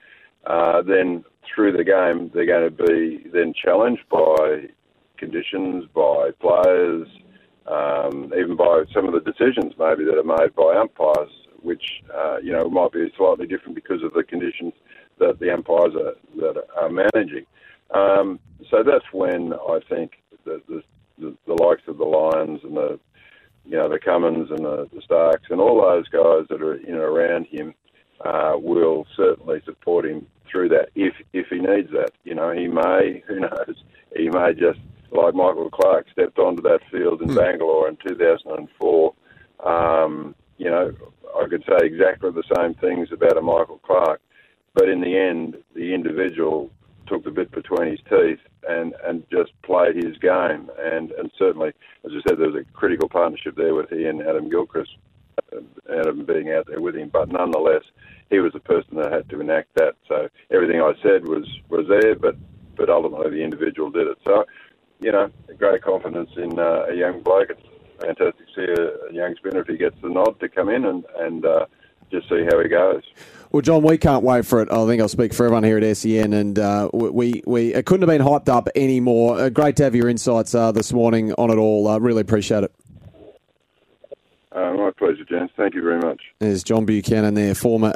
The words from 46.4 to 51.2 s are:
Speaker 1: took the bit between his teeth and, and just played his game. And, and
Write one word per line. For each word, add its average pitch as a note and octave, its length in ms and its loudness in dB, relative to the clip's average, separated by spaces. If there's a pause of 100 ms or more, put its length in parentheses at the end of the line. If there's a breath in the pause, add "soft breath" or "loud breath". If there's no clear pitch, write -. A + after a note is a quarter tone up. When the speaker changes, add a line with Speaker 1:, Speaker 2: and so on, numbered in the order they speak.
Speaker 1:
took - 160 -6
the - 80 -10
bit F2 200 -6
between E2+ 400 -4
his - 180 -10
teeth E2+ 300 2 (280)
and, E2 280 -6 (100)
and E2+ 260 -8
just F2 300 0
played F2 340 2
his E2 220 -6
game. E2 600 -2
And, D#2+ 340 -6
and D#2 280 -10